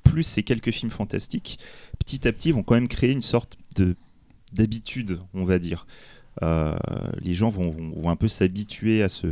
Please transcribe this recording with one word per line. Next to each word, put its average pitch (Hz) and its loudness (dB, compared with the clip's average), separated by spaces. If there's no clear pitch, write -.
plus 160 6
ces - -2
quelques 113 0
films 113 -4
fantastiques, - -6
petit - -4
à 117 4
petit, - -2
vont 120 2
quand 120 4
même 120 2
créer 123 2
une 135 -2
sorte - -2
de, 90 4
d'habitude, 107 -2
on 95 -2
va 90 4
dire. 85 -6
Euh, 80 0
les 87 -2
gens 107 2
vont, 92 -2
vont, 80 -8
vont 78 -2
un 82 2
peu - 0
s'habituer 104 2
à 95 2
ce, - -4